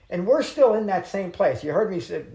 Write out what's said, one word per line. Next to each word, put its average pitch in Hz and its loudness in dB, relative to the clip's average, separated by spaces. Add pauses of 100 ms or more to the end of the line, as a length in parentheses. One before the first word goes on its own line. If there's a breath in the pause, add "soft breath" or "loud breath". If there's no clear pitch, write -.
And 180 -4
we're 285 4
still 254 4
in 220 0
that 185 -2
same 190 -6
place. 175 0
You 147 -4
heard 190 0
me 180 -4
say, - -10